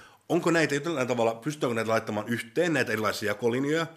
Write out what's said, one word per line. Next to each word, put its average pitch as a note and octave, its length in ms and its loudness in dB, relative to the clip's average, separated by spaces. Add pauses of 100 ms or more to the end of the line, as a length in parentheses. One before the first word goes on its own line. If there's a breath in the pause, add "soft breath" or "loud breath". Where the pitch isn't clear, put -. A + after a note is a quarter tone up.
(300 loud breath)
onko E3 220 2
näitä D#3+ 240 2
jollain C#3+ 320 -2
tavalla, A#2 280 2
pystytäänkö D3 400 -4
näitä A2 160 0
laittamaan A2 360 0
yhteen, A#2+ 460 -2
näitä A#2+ 180 2
erilaisia G#2+ 360 0
jakolinjoja? C3+ 680 0